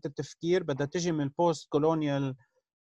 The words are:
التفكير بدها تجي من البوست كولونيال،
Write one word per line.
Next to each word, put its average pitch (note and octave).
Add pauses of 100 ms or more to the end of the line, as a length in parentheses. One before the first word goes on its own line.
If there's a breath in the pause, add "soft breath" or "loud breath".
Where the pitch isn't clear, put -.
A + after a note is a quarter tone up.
التفكير E3
بدها C#3+
تجي F3
من D#3
البوست D#3
كولونيال، D3 (480)